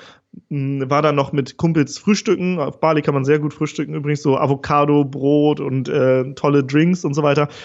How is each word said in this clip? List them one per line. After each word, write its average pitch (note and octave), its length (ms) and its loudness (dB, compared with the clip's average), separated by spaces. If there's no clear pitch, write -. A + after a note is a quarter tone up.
m, C3+ 400 -4
war C#3+ 120 2
dann D3+ 140 2
noch C#3 160 0
mit C#3 260 -4
Kumpels D3 400 0
frühstücken. F3+ 640 0
Auf - 200 -6
Bali D#3 220 2
kann D3 120 0
man C3+ 120 -2
sehr D3 140 2
gut D3 140 -4
frühstücken D3+ 400 -6
übrigens, D3 280 -4
so C3+ 160 2
Avocado, D3 680 2
Brot C#3+ 560 2
und, C3+ 280 -4
äh, C3 460 0
tolle C#3+ 280 2
Drinks D#3 420 0
und C#3+ 80 -2
so D3+ 100 0
weiter. D3 240 2